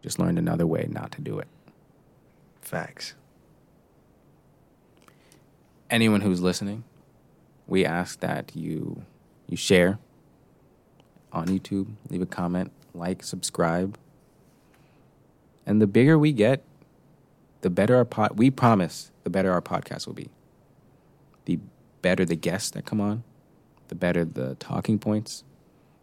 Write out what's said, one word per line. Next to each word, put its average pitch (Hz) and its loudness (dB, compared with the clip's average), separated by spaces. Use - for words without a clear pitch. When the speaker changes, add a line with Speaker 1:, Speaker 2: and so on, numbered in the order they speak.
Speaker 1:
Just - -8
learned 87 2
another 85 0
way 80 -2
not - -10
to - -14
do 60 -8
it. - -12
Speaker 2:
Facts. - -10
Speaker 1:
Anyone 113 4
who's 92 0
listening, 101 -2
we 92 2
ask 87 -4
that - -6
you, 80 -8
you - -6
share 92 4
on 82 -4
YouTube, 98 -2
leave 92 -4
a 90 -2
comment, 90 -4
like, 87 -6
subscribe. 90 -2
And 104 2
the 107 6
bigger 127 6
we 151 4
get, 120 2
the 95 2
better 98 4
our 123 6
pod-, 107 -2
we 127 6
promise, 113 2
the 98 -6
better 95 0
our 87 0
podcast - -8
will - -12
be. - -14
The 82 -2
better 90 4
the 82 0
guests - -4
that - -10
come 110 -2
on, 104 -2
the - -10
better 87 0
the 65 -6
talking - -2
points. 107 -4